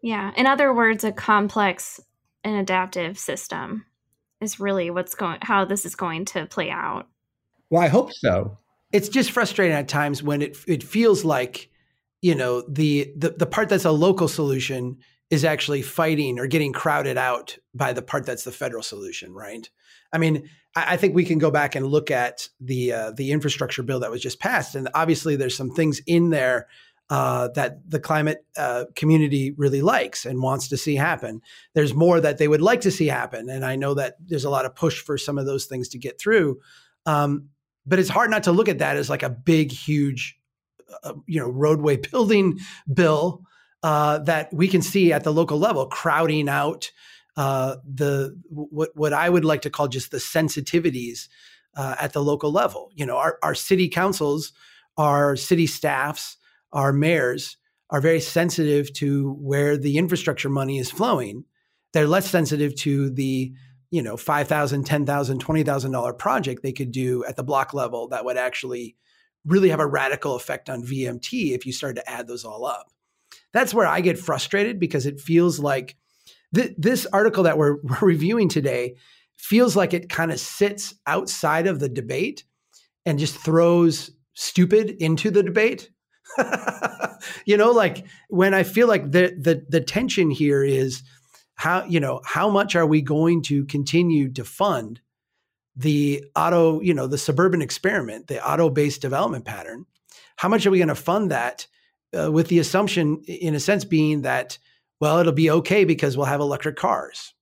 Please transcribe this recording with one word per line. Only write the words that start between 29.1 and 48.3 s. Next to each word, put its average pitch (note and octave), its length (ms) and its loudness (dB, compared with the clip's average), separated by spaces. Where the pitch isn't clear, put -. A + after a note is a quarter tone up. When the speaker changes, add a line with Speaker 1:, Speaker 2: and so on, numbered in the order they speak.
Speaker 3:
really C#3 300 0
likes G#3 420 0
and B2+ 180 -4
wants C3 260 -2
to C#3 100 -4
see D3+ 160 -2
happen. C3+ 480 -2
There's D3+ 180 2
more E3+ 300 6
that D3 160 2
they D3+ 100 4
would D3+ 140 4
like A#3+ 200 4
to F#3+ 80 2
see D#3+ 180 0
happen. A#2+ 420 -4
And C3+ 160 -6
I C3 100 -2
know C#3 180 -2
that C3+ 200 -4
there's C#3+ 200 -4
a C#3 40 -2
lot C3+ 140 0
of C3 100 -6
push D#3 280 -2
for C#3+ 160 -6
some C#3+ 180 -6
of C#3 80 -4
those C3+ 220 -4
things B2+ 240 -8
to B2 80 -14
get A#2+ 200 -10
through. F3 400 2
Um, D3 460 0
but F3 140 2
it's F#3 120 2
hard A3+ 200 2
not G#3+ 140 0
to F3+ 80 4
look G#3+ 160 4
at D#3 100 -2
that C#3 180 0
as, C#3+ 120 -2
like, C#3+ 140 -4
a C3 80 -4
big, C#3+ 420 2
huge, C#3+ 680 -4
uh, - 120 -14
you D#3+ 140 -2
know, B2 80 -4
roadway D3 480 2
<laughs> - 140 -8
building G3+ 500 2
bill, D#3+ 500 2
uh, D3+ 360 2
that D3+ 340 -2
we F3 160 2
can F#3 140 4
see F3+ 300 4
at D3 120 0
the D#3 80 2
local D3+ 260 2
level D#3+ 280 2
crowding D#3 640 0
out C#3+ 420 -2
uh, C3+ 380 -2
the, C#3 520 -2